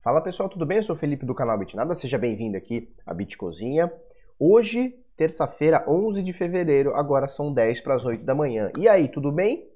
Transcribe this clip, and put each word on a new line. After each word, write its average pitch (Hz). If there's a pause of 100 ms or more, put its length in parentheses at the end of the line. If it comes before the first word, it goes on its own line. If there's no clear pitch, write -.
Fala 151
pessoal, 190
tudo 175
bem? 185
Eu 220
sou 175
o -
Felipe 139
do 123
canal 113
Bitnada, 110
seja 135
bem-vindo 110
aqui 113 (140)
à 87
Bitcozinha. 104 (460)
Hoje, 226 (200)
terça-feira, 156
onze 196
de 185
fevereiro, 160
agora 139
são 147
dez 120
para 135
as 120
oito 117
da 131
manhã. 120
E 196
aí, 175
tudo 143
bem? 202